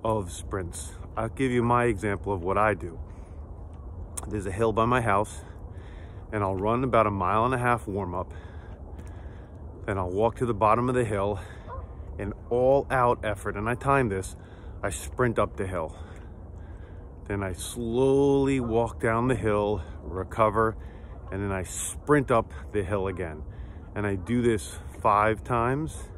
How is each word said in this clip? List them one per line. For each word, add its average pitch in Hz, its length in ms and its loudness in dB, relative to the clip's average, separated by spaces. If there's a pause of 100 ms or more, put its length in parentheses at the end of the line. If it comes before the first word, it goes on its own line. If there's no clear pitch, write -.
of 110 280 0
sprints. - 600 -6 (220)
I'll 113 140 -2
give 131 220 0
you 123 100 4
my 120 220 6
example 101 500 2
of 90 80 -2
what 95 160 0
I 104 160 6
do. 85 260 -6 (1300)
There's 101 200 -4
a 95 40 -6
hill 110 220 2
by 110 120 4
my 123 140 4
house, 107 420 2 (880)
and 107 100 0
I'll 95 140 0
run 110 280 2
about 117 220 6
a 104 60 4
mile 98 340 2
and 131 80 2
a 127 60 0
half 123 260 2
warm 95 300 -2
up. 90 180 -4 (1500)
Then 98 140 0
I'll 90 100 -2
walk 107 280 2
to 123 100 0
the 113 80 0
bottom 110 340 4
of 127 60 2
the 123 80 4
hill, 104 360 0 (800)
an 101 160 -6 (160)
all 131 400 6
out 123 340 4
effort, 101 340 -2
and 107 120 0
I 120 60 0
time 139 340 4
this, 95 260 -4 (460)
I 101 80 -2
sprint - 480 0
up 104 180 0
the 98 120 -2
hill. 85 280 -4 (1300)
Then 101 160 -2
I 95 100 -2
slowly 135 1040 4
walk 117 400 0
down 117 280 4
the 131 80 4
hill, 104 480 2 (180)
recover, 110 760 2 (540)
and 98 120 -4
then 98 80 -2
I 95 100 -2
sprint - 720 2
up 113 200 4 (200)
the 104 100 0
hill 95 240 -2
again. 87 380 -4 (500)
And 104 140 -2
I 101 80 0
do 110 260 0
this 113 380 2 (200)
five 107 440 4
times 127 520 0 (220)